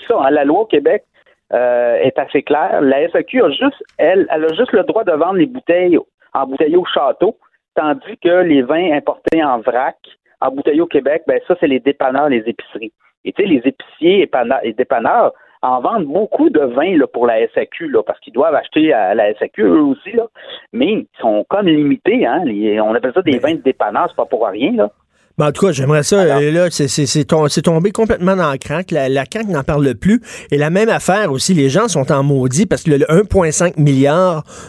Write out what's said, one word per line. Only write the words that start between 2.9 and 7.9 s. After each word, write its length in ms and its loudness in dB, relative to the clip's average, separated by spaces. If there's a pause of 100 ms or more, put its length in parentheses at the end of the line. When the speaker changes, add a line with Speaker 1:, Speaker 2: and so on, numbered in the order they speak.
Speaker 1:
S 100 -2
A 80 0
Q 220 0
a 80 4
juste, 240 -2 (240)
elle, 320 4
elle 140 0
a 100 0
juste 160 -2
le 140 4
droit 180 -2
de 80 0
vendre 240 0
les 100 2
bouteilles 540 0 (340)
embouteillées 440 0
au 80 0
château, 520 -2 (380)
tandis 480 -4